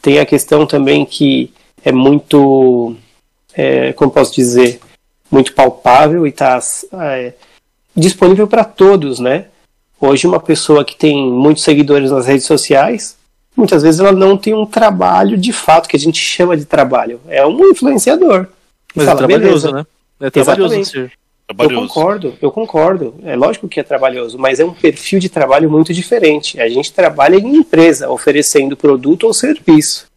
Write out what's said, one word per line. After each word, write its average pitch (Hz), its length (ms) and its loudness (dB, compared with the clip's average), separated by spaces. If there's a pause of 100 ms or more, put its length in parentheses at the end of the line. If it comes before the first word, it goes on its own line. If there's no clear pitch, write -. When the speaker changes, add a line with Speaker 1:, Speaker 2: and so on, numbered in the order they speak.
Speaker 1:
Tem 143 180 2
a 151 60 2
questão 151 420 0
também 143 380 0
que 135 480 -4 (320)
é 131 80 0
muito, 135 1000 2 (600)
é, 131 380 -2
como 135 180 0
posso 135 240 0
dizer, 123 460 0 (500)
muito 135 220 2
palpável 143 760 2
e 135 60 -4
tá, 127 260 -2 (440)
é, 127 320 -8 (600)
disponível 185 520 2
pra 214 180 0
todos, 170 560 2
né? 135 260 -4 (540)
Hoje 139 260 2
uma 170 140 -2
pessoa 147 440 0
que - 120 -14
tem 143 340 -2
muitos 139 340 0
seguidores 143 460 0
nas 131 160 -2
redes 135 200 0
sociais, 151 720 -2 (400)
muitas 190 260 2
vezes 160 180 2
ela 196 120 4
não 190 260 4
tem 214 160 -4
um 214 120 -2
trabalho 196 680 0
de 196 160 -2
fato, 165 360 0
que - 80 -2
a 139 40 2
gente 156 180 -2
chama 180 380 -2
de 147 80 -6
trabalho. 123 640 -2
É 139 180 0
um 330 240 4
influenciador. 269 760 0 (480)
Speaker 2:
Mas 156 120 0
Speaker 1:
Fala, 151 100 4
Speaker 2:
é 135 100 0
trabalhoso, 190 400 2
Speaker 1:
"Beleza." 147 60 -2
Speaker 2:
né? 143 140 -8 (400)
É 131 40 -4
trabalhoso 143 440 0
Speaker 1:
Exatamente. 196 160 -4
Speaker 2:
ser. 127 220 -12 (360)
Speaker 3:
Trabalhoso. 120 340 -2
Speaker 1:
Eu 127 60 -10
concordo, 170 540 -4
eu 147 100 -2
concordo. 185 640 -2 (100)
É 156 100 -10
lógico 175 340 -4
que - 120 -8
é - 20 -6
trabalhoso, 127 560 -6
mas 131 220 -2
é 156 60 4
um 175 80 -8
perfil 175 440 -2
de 185 120 -4
trabalho 151 400 0
muito 156 240 0
diferente. 165 680 -2
A 117 80 -2
gente 127 240 -4
trabalha 156 440 2
em 240 200 0
empresa, 160 540 2
oferecendo 139 640 -2
produto 143 480 0
ou 226 80 2
serviço. 185 720 0 (100)